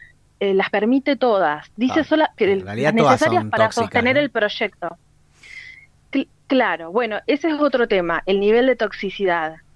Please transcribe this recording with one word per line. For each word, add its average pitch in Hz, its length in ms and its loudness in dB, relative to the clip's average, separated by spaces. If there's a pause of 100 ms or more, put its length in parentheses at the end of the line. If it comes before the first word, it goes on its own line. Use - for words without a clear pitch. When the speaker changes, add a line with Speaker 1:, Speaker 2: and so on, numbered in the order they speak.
(400)
Speaker 1:
eh, 196 140 0
las 190 160 0
permite 247 480 0
todas. 180 580 0
Dice 254 240 0
Speaker 2:
Ah, - 60 0
Speaker 1:
sola 311 320 0
que 214 80 0
Speaker 2:
en 196 60 2
Speaker 1:
el-, 196 100 0
Speaker 2:
realidad 120 320 -2
Speaker 1:
las 226 80 2
Speaker 2:
todas 262 100 4
Speaker 1:
necesarias 311 300 2
Speaker 2:
son 214 80 -8
Speaker 1:
para 220 160 2
Speaker 2:
tóxicas, 226 200 -2
Speaker 1:
sostener 247 300 0
Speaker 2:
¿no? 294 60 2
Speaker 1:
el 277 80 -2
proyecto. 208 680 -6 (1160)
Cl-, 269 140 -2 (200)
claro, 175 460 0
bueno, 220 340 -2
ese 294 220 0
es 294 100 -2
otro 254 300 2
tema, 170 360 0
el 196 140 0
nivel 226 280 4
de 247 100 2
toxicidad. 180 800 -4 (180)